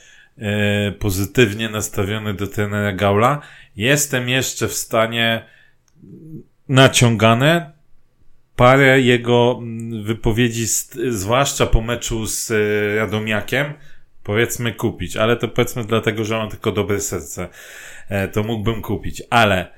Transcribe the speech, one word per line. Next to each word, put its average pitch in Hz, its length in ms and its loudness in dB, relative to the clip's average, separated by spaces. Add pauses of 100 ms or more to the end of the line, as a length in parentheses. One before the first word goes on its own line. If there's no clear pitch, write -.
(380)
e, 104 540 0
pozytywnie 101 760 0
nastawiony 107 640 -4
do 98 120 -6
trenera 104 460 -2
Gaula, 104 480 2 (360)
jestem 127 520 0
jeszcze 127 400 -2
w - 60 -8
stanie 113 720 0 (1200)
naciągane 127 1040 4 (840)
parę 135 440 6
jego, 120 600 4
mm, 113 420 -8
wypowiedzi, 113 640 0
z-, - 320 -6 (100)
zwłaszcza 117 580 0
po - 140 4
meczu 110 460 -4
z, - 240 -6
e, 104 460 0
Radomiakiem, 110 720 -2 (580)
powiedzmy, 113 480 -2
kupić, 92 440 -4
ale 113 200 2
to, 117 120 -4
powiedzmy, 120 360 -2
dlatego, 110 400 -2
że 110 120 -4
mam 107 140 -6
tylko - 220 -4
dobre 101 280 -2
serce, 92 480 -8 (600)
e, 98 200 -2
to 107 140 -2
mógłbym 110 400 -2
kupić, - 480 -6
ale, 101 480 2